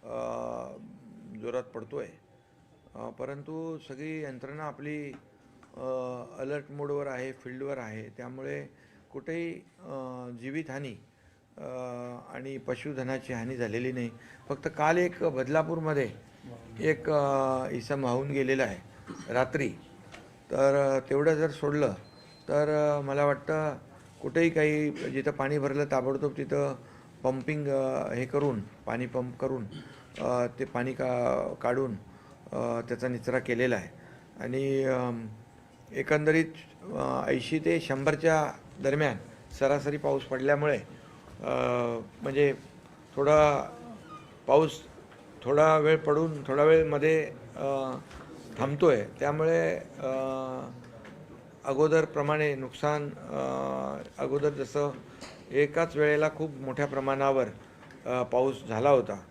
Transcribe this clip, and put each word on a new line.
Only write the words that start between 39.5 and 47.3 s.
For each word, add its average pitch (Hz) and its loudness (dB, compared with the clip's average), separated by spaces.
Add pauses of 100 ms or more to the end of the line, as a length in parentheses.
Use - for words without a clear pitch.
सरासरी 143 2
पाऊस 143 0
पडल्यामुळे, 143 2 (600)
अ, 131 -2 (680)
म्हणजे 139 4 (600)
थोडा 147 6 (760)
पाऊस 151 6 (720)
थोडा 156 6
वेळ 156 6
पडून 147 2
थोडा 143 4
वेळ 160 8
मध्ये, 147 2 (260)